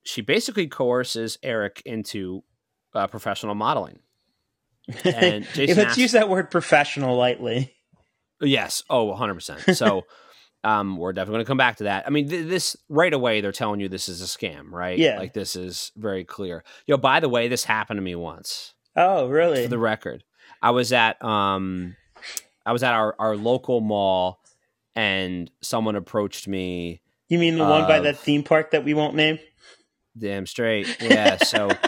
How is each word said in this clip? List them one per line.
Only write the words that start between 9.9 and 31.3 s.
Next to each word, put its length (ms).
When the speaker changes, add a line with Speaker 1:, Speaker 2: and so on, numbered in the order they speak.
Speaker 2:
<laughs> 300
Speaker 1:
um, 320
we're 160
definitely 280
gonna 60
come 120
back 180
to 80
that. 220
I 40
mean, 200
th-, 180
this, 260
right 240
away, 300
they're 100
telling 280
you 100
this 180
is 140
a 20
scam, 460
right? 280
Speaker 2:
Yeah. 200
Speaker 1:
Like, 160
this 220
is 380
very 300
clear. 400
Yo, 100
by 240
the 80
way, 200
this 160
happened 340
to 40
me 120
once. 580
Speaker 2:
Oh, 320
really? 360
Speaker 1:
For 40
the 100
record, 440
I 80
was 220
at, 320
um, 720
I 80
was 120
at 100
our, 240
our 180
local 440
mall, 600
and 560
someone 340
approached 500
me. 540
Speaker 2:
You 100
mean 180
the 80
one 240
by 100
Speaker 1:
of 60
Speaker 2:
that 140
theme 260
park 260
that 140
we 100
won't 220
name? 220
Speaker 1:
Damn 300
straight. 540
Yeah. 380